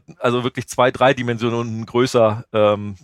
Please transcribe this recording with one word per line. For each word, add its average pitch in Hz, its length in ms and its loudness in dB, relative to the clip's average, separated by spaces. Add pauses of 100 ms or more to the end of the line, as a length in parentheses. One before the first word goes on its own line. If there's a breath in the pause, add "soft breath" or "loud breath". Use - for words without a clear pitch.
(180)
also 123 260 -2
wirklich - 240 -6
zwei-, 127 220 2
drei 131 240 2
Dimensionen 117 720 -4
größer, 120 640 2
ähm, 104 520 0